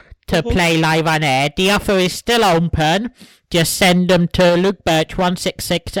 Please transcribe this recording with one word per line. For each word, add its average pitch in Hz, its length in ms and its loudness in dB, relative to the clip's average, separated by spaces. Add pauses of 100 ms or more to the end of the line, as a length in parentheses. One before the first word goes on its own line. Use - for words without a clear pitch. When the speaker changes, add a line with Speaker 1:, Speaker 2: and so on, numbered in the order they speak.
(260)
Speaker 1:
to 170 160 -2
Speaker 2:
Mm-hmm. 233 80 -6
Speaker 1:
play 170 260 2
live 160 300 0
on 156 160 0
air, 139 340 0
the 185 140 0
offer 202 220 -2
is 185 200 0
still 233 320 -2
open. 170 680 0 (360)
Just 170 280 -2
send 180 340 2
them 175 180 4
to 175 280 4
Luke 190 280 0
Birch 160 320 0
one 180 200 -2
six - 300 -8
six - 340 -4